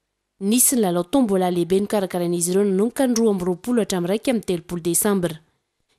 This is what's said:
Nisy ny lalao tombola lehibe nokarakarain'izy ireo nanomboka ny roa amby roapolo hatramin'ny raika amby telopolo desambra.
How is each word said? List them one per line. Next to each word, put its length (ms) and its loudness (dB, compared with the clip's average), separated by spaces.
Nisy 360 2
ny 60 2
lalao 260 0
tombola 420 2
lehibe 300 0
nokarakarain'izy 720 -2
ireo 160 2
nanomboka 400 0
ny 80 0
roa 160 2
amby 160 -2
roapolo 320 -2
hatramin'ny 320 -2
raika 240 -2
amby 80 -4
telopolo 400 -6
desambra. 560 0